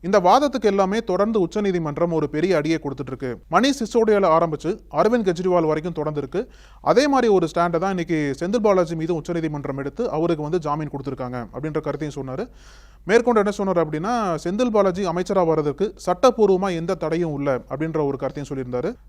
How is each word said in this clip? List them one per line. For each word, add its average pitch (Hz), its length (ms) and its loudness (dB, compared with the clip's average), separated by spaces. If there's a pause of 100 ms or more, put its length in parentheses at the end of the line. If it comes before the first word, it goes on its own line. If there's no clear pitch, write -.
இந்த 196 180 4
வாதத்துக்கு 214 480 4
எல்லாமே 196 320 2
தொடர்ந்து 208 400 0
உச்சநீதிமன்றம் 175 720 -2
ஒரு 151 180 0
பெரிய 175 260 0
அடியை 156 280 0
கொடுத்துட்டு 139 240 -8
இருக்கு. 127 300 -8 (140)
மணீஷ் 247 320 2
சிசோடியால 214 420 2
ஆரம்பிச்சு 165 540 2 (120)
அரவிந்த் 202 380 2
கெஜ்ரிவால் 175 360 2
வரைக்கும் 156 280 -2
தொடர்ந்து 151 260 -4
இருக்கு. 175 320 -6 (300)
அதே 226 260 4
மாதிரி 247 260 4
ஒரு 170 140 4
ஸ்டாண்டை 170 300 0
தான் 185 120 0
இன்னைக்கு 160 500 -2
செந்தில் 202 220 -2
பாலாஜி 185 340 4
மீது 165 200 -2
உச்சநீதிமன்றம் 151 600 -4
எடுத்து 139 320 -6
அவருக்கு 160 340 0
வந்து 160 160 -2
ஜாமீன் 151 300 -4
கொடுத்திருக்காங்க 127 640 -8
அப்படின்ற 151 280 -4
கருத்தையும் 143 460 -6
சொன்னாரு. 147 220 -8 (580)
மேற்கொண்டு 233 380 4
என்ன 208 120 0
சொன்னாரு 185 280 2
அப்படின்னா, 175 520 -2 (100)
செந்தில் 214 220 0
பாலாஜி 196 380 2
அமைச்சரா 180 380 0
வர்றதுக்கு 156 480 0 (120)
சட்டப்பூர்வமா 196 680 2
எந்த 170 200 -4
தடையும் 160 420 -2
இல்ல 139 200 0
அப்படின்ற 151 480 -4
ஒரு 139 120 -2
கருத்தையும் 139 400 -6
சொல்லியிருந்தாரு. 127 380 -4 (140)